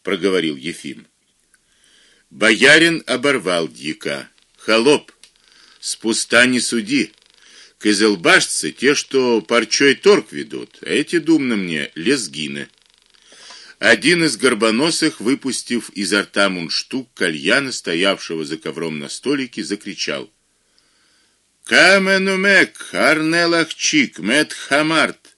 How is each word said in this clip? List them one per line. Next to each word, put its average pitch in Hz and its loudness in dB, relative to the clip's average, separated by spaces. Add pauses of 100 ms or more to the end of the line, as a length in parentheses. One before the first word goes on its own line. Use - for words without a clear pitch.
проговорил 90 -2
Ефим. 69 -14 (1200)
Боярин 139 4
оборвал 120 -2
дьяка. 71 -10 (260)
«Холоп, 113 2 (680)
с - -10
пуста 117 0
не 127 0
суди. 117 -2 (640)
Кызылбашцы 104 0
те, 135 0
что 123 0
парчой 120 2
торг 190 2
ведут, 71 -12
а - -12
эти, 147 -2
думно 143 0
мне, 82 -6
лезгины». 76 -6 (1120)
Один 123 2
из 135 -2
горбоносых, 120 0
выпустив 120 -4
изо 101 -2
рта 101 -2
мундштук 92 -8
кальяна, 101 -2
стоявшего 87 -4
за 76 -8
ковром 80 -8
на 69 -12
столике, 131 -6
закричал: 90 -8 (1300)
«Каменумек, 190 2
арнелахчик, 156 0
метхамарт, 143 -2